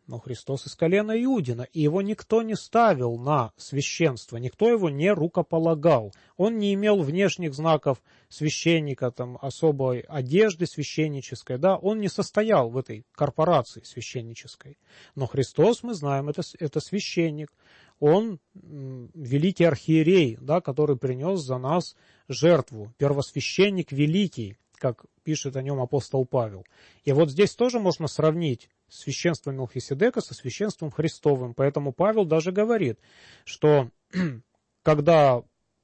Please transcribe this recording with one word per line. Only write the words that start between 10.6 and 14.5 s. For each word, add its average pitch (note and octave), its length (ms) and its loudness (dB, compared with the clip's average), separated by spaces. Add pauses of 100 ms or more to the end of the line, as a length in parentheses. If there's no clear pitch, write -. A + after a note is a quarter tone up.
священнической, C#3+ 880 -6
да, F3+ 200 2
он G#3+ 240 -2
не G3 80 0
состоял G3+ 600 0
в A#2+ 80 -6
этой A2+ 380 -8
корпорации D3+ 680 0
священнической. A#2+ 920 -14 (380)